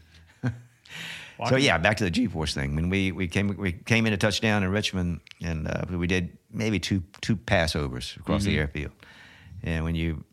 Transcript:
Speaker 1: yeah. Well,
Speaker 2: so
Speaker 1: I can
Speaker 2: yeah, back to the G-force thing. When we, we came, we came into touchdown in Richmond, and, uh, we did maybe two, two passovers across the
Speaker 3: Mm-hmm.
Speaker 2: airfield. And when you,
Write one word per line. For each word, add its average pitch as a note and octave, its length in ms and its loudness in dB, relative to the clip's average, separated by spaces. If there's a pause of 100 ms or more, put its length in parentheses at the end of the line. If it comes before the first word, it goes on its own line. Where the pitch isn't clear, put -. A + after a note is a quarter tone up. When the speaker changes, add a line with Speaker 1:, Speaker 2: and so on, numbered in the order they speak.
(440)
Speaker 1:
yeah. B2 60 0 (880)
Well, A#2 120 0
Speaker 2:
so B2+ 60 6
Speaker 1:
I C3 40 6
can C#3 60 6
Speaker 2:
yeah, G2 120 6
back G#2 200 4
to A2 80 2
the F2+ 40 2
G-force E2 440 0
thing. C#2 240 -2
When E2 120 0
we, F#2+ 220 2
we F2 160 -2
came, G2+ 300 0
we F#2+ 160 -2
came A2+ 320 0
into G#2+ 120 2
touchdown G#2 460 2
in F#2 80 0
Richmond, F#2 480 0 (240)
and, E2 240 -4
uh, - 220 -4
we E2+ 180 -2
did F2+ 300 -2 (120)
maybe G#2+ 300 0
two, F#2+ 240 0 (160)
two - 160 0
passovers D#2 840 0
across - 280 0
the F2+ 60 2
Speaker 3:
Mm-hmm. D2+ 80 2
Speaker 2:
airfield. C#2+ 320 -4 (720)
And D#2+ 220 -2
when E2 120 -2
you, E2 380 -2